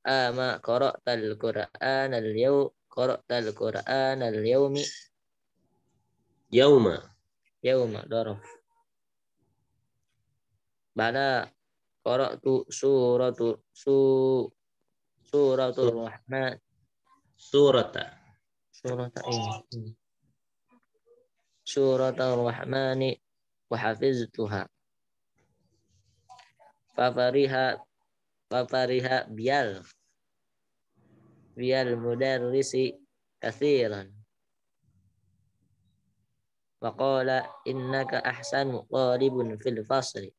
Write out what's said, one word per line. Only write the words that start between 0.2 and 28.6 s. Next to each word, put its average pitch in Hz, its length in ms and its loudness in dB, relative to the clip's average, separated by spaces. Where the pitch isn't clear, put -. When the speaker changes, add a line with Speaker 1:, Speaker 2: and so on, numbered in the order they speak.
Speaker 1:
qara'tal 117 720 0
Qur'ana 127 880 -2
al-yaw-, 127 480 2
qara'tal 123 640 -2
Qur'ana 127 800 -2
al-yawmi? 135 520 2
Speaker 2:
Yauma. 123 480 6
Speaker 1:
Yauma, 123 480 0
daraf. 110 320 -4
Bala 123 560 0
qara'tu 131 720 0
suratu, 123 880 2
su-, 135 720 2
suratul 131 640 2
Speaker 2:
Sur- 117 160 -4
Speaker 1:
Rahman. 131 560 -6
Speaker 2:
Surata. - 800 2
Speaker 1:
Surata 123 560 -8
ini. 110 640 -8
Surata 131 680 0
Rahmani 131 840 -2
wa 120 80 -2
hafiztuha. 110 880 -4
Fafariha, 127 880 2
fafariha 127 880 0